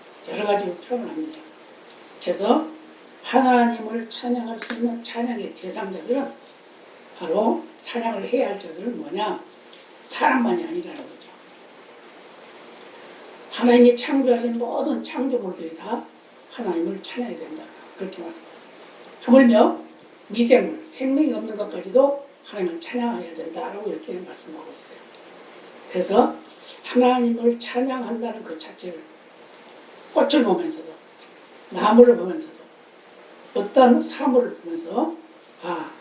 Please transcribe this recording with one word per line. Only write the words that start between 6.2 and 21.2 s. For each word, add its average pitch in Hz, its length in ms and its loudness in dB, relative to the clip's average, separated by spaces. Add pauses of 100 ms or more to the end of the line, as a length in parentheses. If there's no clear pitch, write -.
바로 202 460 0 (200)
찬양을 220 440 -6
해야 240 220 0
할 190 80 -8
자들은 175 400 -10
뭐냐? 185 440 -6 (640)
사람만이 - 580 0
아니라는 - 320 -8
거죠. - 320 -18 (2250)
하나님이 240 440 8
창조하신 240 640 0
모든 240 440 -4
창조물들이 196 760 -6
다 202 280 -8 (480)
하나님을 190 500 -4
찬양해야 190 360 -8
된다. - 260 -14 (340)
그렇게 190 240 -10
말씀하셨어요. - 360 -18 (640)
하물며 240 560 6 (480)
미생물, 233 580 2
생명이 269 460 0